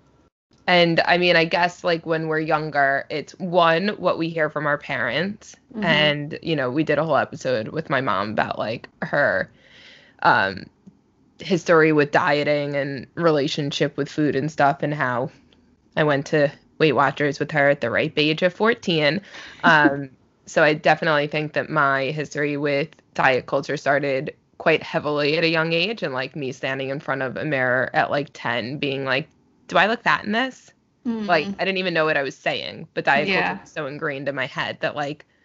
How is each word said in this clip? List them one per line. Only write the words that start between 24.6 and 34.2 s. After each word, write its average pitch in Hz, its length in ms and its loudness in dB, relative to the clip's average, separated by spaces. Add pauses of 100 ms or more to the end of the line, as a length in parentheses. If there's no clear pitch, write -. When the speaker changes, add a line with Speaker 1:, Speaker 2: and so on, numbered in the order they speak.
Speaker 1:
heavily 147 540 -2
at 170 80 2
a 165 40 2
young 165 240 0
age, 185 300 -2
and, 143 120 -4
like, 131 220 -6
me 135 160 -6
standing 135 380 -6
in 139 100 -6
front 135 220 -6
of 123 140 -6
a 95 80 -6
mirror 127 480 0
at, - 180 0
like, 143 220 -2
ten, 120 460 -6
being 135 260 -4
like, 135 240 -2 (400)
"Do 175 80 -4
I 175 100 6
look 226 160 -4
fat 156 220 0
in - 80 -4
this?" 247 400 -6 (340)
Speaker 2:
Mm. 220 200 -4
Speaker 1:
Like, 170 200 2 (120)
I 170 60 -4
didn't 190 140 -2
even 185 160 -2
know 160 100 2
what 156 120 0
I 143 60 0
was 135 120 -6
saying, 107 580 -8
but 165 120 -6
diet 151 240 2
Speaker 2:
Yeah. 180 200 0
Speaker 1:
culture 185 140 -8
was - 100 -20
so 156 140 -8
ingrained 143 420 -8